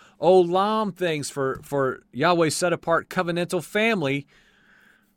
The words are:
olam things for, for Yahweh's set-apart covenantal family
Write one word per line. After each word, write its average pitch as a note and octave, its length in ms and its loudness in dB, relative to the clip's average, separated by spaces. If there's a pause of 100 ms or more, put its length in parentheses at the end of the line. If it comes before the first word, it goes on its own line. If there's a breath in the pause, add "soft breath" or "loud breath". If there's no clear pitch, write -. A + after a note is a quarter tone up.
(240 soft breath)
olam F#3 720 4
things D#3+ 340 -4
for, C3+ 340 -4
for C3+ 400 -2 (100)
Yahweh's D#3+ 420 2
set-apart E3+ 540 -2
covenantal F3 540 -4
family F#3 600 -2 (920 soft breath)